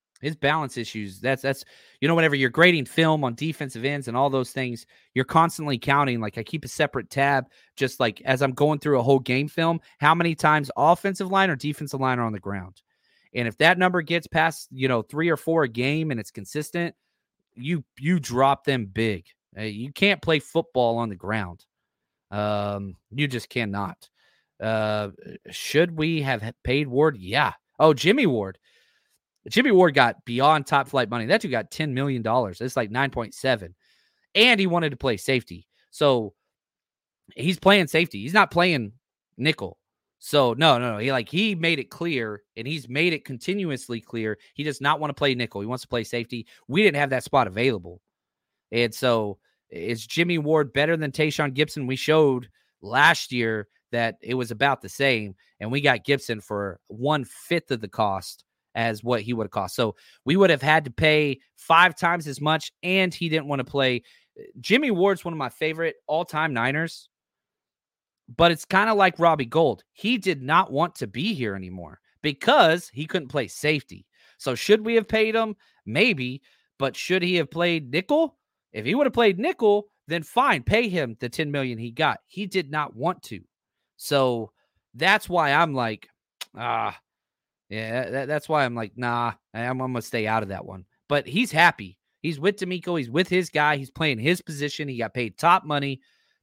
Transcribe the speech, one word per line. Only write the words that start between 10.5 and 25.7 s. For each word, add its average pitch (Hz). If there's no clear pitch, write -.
offensive 185
line 190
or 143
defensive 143
line 127
are 120
on 110
the 101
ground. 95
And 117
if 107
that 175
number 180
gets 165
past, 160
you 131
know, 123
three 160
or 151
four 165
a 131
game 143
and 117
it's -
consistent, 151
you, 143
you 170
drop 135
them 127
big. 101
Uh, 104
you 110
can't 196
play 160
football 123
on 117
the 98
ground. 92
Um, 101
you 139
just 123
cannot. 101
Uh, 107
should 165